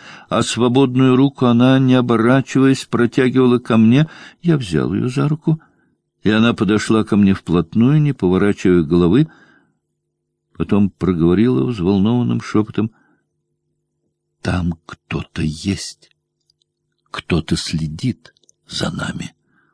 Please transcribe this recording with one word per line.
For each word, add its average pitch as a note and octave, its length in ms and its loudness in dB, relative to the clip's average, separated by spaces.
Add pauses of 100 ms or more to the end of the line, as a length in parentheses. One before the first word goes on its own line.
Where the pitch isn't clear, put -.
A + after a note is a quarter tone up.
(280)
а A2+ 140 -2
свободную B2+ 720 2
руку C#3 300 0
она, B2 320 4
не B2+ 160 2
оборачиваясь, B2+ 920 2
протягивала B2 760 0
ко A#2+ 200 -2
мне. A#2+ 300 4 (340)
Я E3 160 0
взял E2 340 -4
её A2 160 -4
за C#3 200 -2
руку, D#3+ 320 -2 (600)
и G2 80 0
она A2 240 2
подошла G#2+ 480 0
ко G2+ 140 -2
мне G2 180 4
вплотную, A2 640 0
не D3 120 0
поворачивая F#2 720 0
головы. F2 460 2 (1300)
Потом G2+ 340 0
проговорила F#2 760 0
взволнованным A#2 760 0
шёпотом: G#2+ 500 -4 (1500)
«Там F2 320 -4 (100)
кто-то - 580 -10
есть. - 680 -8 (1000)
Кто-то - 460 -4
следит D#2+ 800 -8 (340)
за - 220 -8
нами». - 440 -10 (400)